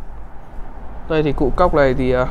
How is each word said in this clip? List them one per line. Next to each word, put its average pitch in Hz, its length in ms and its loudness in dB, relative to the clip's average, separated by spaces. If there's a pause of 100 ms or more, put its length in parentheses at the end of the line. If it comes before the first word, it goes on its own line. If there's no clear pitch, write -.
(1080)
Đây 156 140 2
thì 143 100 0
cụ 127 220 2
cóc 180 180 4
này 139 200 4
thì, 127 180 2
ờ, 127 200 2